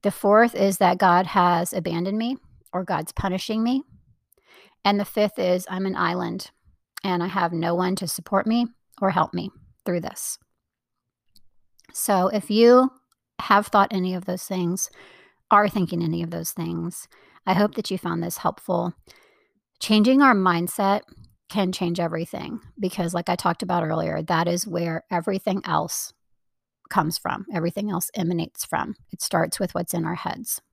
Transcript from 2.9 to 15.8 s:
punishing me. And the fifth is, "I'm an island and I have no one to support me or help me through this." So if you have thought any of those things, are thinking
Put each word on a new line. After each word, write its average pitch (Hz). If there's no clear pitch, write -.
punishing 202
me. 262
And 202
the 202
fifth 208
is, 180
"I'm 185
an 190
island 175
and 180
I 175
have 180
no 170
one 185
to 190
support -
me 233
or 190
help 170
me 175
through 175
this." -
So 190
if 202
you 240
have 208
thought 196
any 185
of 175
those 185
things, 180
are 208
thinking 175